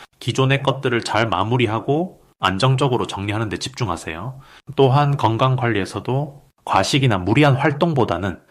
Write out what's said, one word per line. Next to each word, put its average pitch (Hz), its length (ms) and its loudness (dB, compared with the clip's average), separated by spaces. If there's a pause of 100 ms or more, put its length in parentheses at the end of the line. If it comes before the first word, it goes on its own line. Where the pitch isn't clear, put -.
(200)
기존의 135 420 0
것들을 127 420 0
잘 110 260 0
마무리하고 113 920 -2 (180)
안정적으로 123 680 2
정리하는 104 400 -4
데 90 80 -4
집중하세요. 87 840 -8 (340)
또한 139 400 4
건강 127 400 2
관리에서도 120 880 -4 (220)
과식이나 107 520 2
무리한 127 380 4
활동보다는 135 960 0